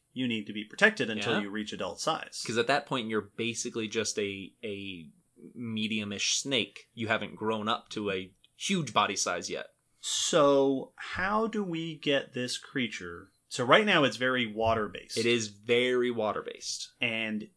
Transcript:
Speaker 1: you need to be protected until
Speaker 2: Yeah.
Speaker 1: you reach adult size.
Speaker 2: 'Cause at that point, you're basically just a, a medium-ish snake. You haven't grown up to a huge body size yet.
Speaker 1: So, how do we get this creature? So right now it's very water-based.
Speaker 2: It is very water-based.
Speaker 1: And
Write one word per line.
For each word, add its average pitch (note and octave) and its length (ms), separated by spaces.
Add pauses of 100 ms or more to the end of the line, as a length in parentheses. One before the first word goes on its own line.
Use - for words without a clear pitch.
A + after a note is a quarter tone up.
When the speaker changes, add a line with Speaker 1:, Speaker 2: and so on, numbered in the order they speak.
(140)
Speaker 1:
you B2+ 160
need A2 180
to A2 60
be G#2 120
protected G3 460
until A2 240
Speaker 2:
Yeah. - 80
Speaker 1:
you G2+ 80
reach G#2+ 220
adult F#2 280
size. - 460
Speaker 2:
'Cause A2+ 120
at A#2 100
that C#3 180
point, B2 220
you're G#2+ 280
basically A2+ 520
just G#2+ 300
a, G2 340 (100)
a G2 460 (460)
medium-ish G#2+ 840
snake. - 560
You A2 140
haven't G#2+ 280
grown G#2+ 320
up - 220
to G#2 200
a F#2+ 200 (260)
huge E3 360
body G2+ 240
size F2 340
yet. D2 160 (340)
Speaker 1:
So, C#3 960
how G#3 500
do G#3 180
we E3 320
get C#3 360
this B2 260
creature? F#2 720 (180)
So - 160
right E3 220
now F3 180
it's A2+ 120
very B2+ 300
water-based. A2 720
Speaker 2:
It A2+ 80
is A#2 220
very A#2+ 640
water-based. - 920
Speaker 1:
And A2+ 560